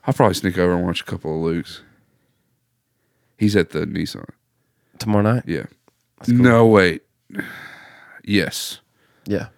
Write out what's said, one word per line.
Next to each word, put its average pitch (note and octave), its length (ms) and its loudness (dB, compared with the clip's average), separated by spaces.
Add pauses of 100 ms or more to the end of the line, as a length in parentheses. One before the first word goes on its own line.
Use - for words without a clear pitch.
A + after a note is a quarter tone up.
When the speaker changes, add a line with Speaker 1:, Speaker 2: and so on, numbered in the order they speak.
Speaker 1:
I'll C3+ 60 -2
probably G#2 220 2
sneak F#2 240 -4
over F2+ 160 2
and F2+ 100 -2
watch F2 160 -4
a - 40 -20
couple D#2 320 -8
of D#2+ 60 -4
Luke's. E2+ 380 -6 (1600)
He's G#2 200 0
at E2+ 140 0
the D#2 100 -6
Nissan. - 480 -8 (720)
Speaker 2:
Tomorrow G#2 240 0 (120)
night? B2 120 -4
Speaker 1:
Yeah. D#2 180 -6 (540)
Speaker 2:
That's - 120 -4
cool. A#2+ 100 4
Speaker 1:
No, A#2 260 6
wait. F#2 360 4 (1200)
Yes. - 580 -4 (460)
Speaker 2:
Yeah. F#2+ 320 -6